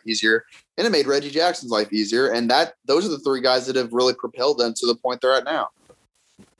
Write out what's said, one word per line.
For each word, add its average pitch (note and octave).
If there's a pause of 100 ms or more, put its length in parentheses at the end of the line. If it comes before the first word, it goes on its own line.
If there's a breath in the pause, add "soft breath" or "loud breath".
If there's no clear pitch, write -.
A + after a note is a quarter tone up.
easier, A2 (320 loud breath)
and G3+
it A#3
made D3
Reggie C#3+
Jackson's D#3
life G#2+
easier. A2
And A#2
that, D#3 (100)
those D3+
are -
the D3
three C3+
guys B2+
that C3
have A#2
really B2+
propelled B2+
them A#2+
to A#2+
the A#2+
point B2
they're C3
at B2
now. C#3 (880)